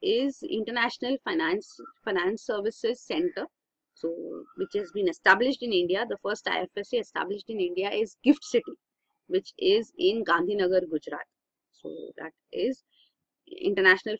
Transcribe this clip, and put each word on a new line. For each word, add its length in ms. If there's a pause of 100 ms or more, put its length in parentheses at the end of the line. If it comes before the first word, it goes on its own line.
is 420
International 800
Finance, 560 (240)
Finance 440
Services 560
Center, 440 (460)
so 220 (420)
which 180
has 200
been 140
established 540
in 120
India. 340
The 140
first 260
I 120
F 180
S 120
C 60
established 540
in 100
India 300
is 340
Gift 180
City, 300 (540)
which 320
is 400
in 260
Gandhinagar, 640
Gujarat. 380 (460)
So 220 (220)
that 160 (200)
is 320 (760)
International 600